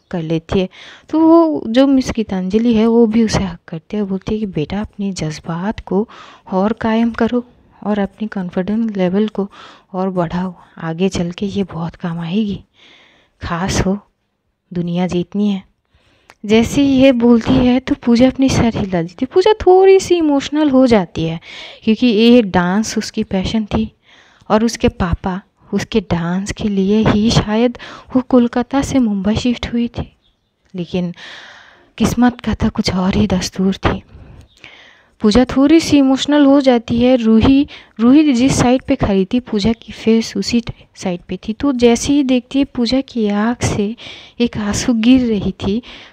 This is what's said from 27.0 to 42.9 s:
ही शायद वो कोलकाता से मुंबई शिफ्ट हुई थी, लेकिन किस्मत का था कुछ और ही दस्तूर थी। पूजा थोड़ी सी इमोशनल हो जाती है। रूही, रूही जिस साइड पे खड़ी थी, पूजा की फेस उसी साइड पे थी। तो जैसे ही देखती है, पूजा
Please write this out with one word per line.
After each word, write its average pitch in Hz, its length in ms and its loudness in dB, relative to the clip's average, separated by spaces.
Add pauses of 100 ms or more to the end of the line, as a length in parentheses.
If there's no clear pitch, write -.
ही 214 220 0
शायद 226 480 0 (380)
वो 254 120 2
कोलकाता 247 540 0
से 269 160 -2
मुंबई 208 380 0
शिफ्ट - 360 -4
हुई 233 160 -2
थी, - 280 -12 (580)
लेकिन 180 400 -6 (840)
किस्मत 240 420 0
का 214 140 -4
था - 140 -2
कुछ - 260 -4
और 185 200 -2
ही 208 120 2
दस्तूर 185 500 -2
थी। - 260 -4 (1160)
पूजा 220 240 4
थोड़ी 294 360 4
सी 294 180 2
इमोशनल 277 480 2
हो 277 140 6
जाती 240 420 0
है। 254 140 4
रूही, 233 520 4 (320)
रूही 277 320 6
जिस 254 280 2
साइड 254 220 2
पे 269 140 -2
खड़ी 196 280 0
थी, 247 160 -2
पूजा 214 320 -2
की - 200 -10
फेस 226 440 -2
उसी 226 260 -2 (320)
साइड 180 340 -8
पे 185 100 -10 (100)
थी। 220 40 -6
तो 285 200 -2
जैसे 240 400 2
ही 294 100 2
देखती 254 360 -2
है, 277 60 0
पूजा 254 360 -2